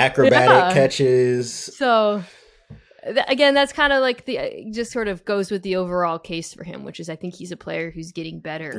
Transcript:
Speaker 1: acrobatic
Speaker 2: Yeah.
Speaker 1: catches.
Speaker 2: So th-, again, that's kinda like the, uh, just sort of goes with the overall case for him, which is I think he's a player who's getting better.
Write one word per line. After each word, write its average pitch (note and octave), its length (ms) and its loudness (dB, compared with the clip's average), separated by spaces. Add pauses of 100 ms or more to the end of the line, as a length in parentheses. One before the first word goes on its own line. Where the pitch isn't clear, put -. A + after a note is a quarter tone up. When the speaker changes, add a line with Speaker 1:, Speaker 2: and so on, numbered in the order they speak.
Speaker 1:
acrobatic C3 440 6
Speaker 2:
Yeah. F3+ 240 6
Speaker 1:
catches. B2+ 800 2
Speaker 2:
So G#3+ 680 0 (840)
th-, A#3 240 -2
again, C#4 260 4
that's C#4 180 2
kinda C#4 280 2
like B3 240 -2
the, B3+ 140 -6
uh, - 120 -4 (220)
just A3 200 -6
sort A3 160 -4
of F#3 160 -8
goes G3+ 260 -2
with G3 120 -4
the F#3 140 -4
overall F3+ 420 -2
case E3 360 -10
for - 100 -18
him, D3+ 200 -14
which - 160 -14
is E3 100 -12
I D#3+ 60 -10
think F3+ 180 -12
he's F3+ 180 -14
a - 40 -12
player E3 340 -8
who's E3 220 -14
getting D#3+ 280 -12
better. D#3 380 -10